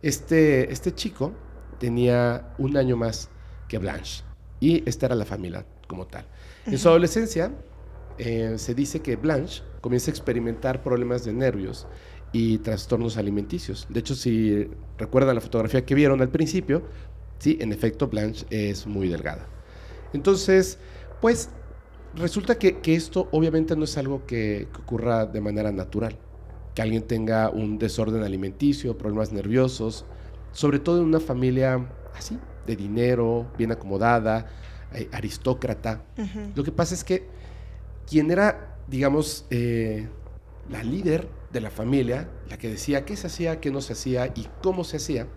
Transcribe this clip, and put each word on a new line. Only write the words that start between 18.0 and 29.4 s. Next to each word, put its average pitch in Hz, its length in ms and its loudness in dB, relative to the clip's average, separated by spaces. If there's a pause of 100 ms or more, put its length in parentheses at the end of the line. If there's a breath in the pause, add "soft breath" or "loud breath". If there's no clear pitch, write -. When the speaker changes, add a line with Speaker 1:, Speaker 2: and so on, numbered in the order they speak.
Speaker 1:
Blanche 107 420 -2
es 104 360 -2
muy 98 220 0
delgada. 80 380 -4 (680 loud breath)
Entonces, 190 680 4 (420 loud breath)
pues, 233 280 4 (680)
resulta 175 440 0
que, 185 220 4
que 160 140 4
esto 165 380 0
obviamente 160 440 4
no 156 80 0
es 143 140 -4
algo 135 280 -2
que, 107 460 -2
que - 100 -14
ocurra 113 440 2
de 104 140 -4
manera 104 320 0
natural. 104 440 -2 (580)
Que 113 80 0
alguien 110 200 2
tenga 110 480 2
un 107 280 -2
desorden 110 440 0
alimenticio, 107 760 0
problemas 107 360 -2
nerviosos, 113 720 0 (480 loud breath)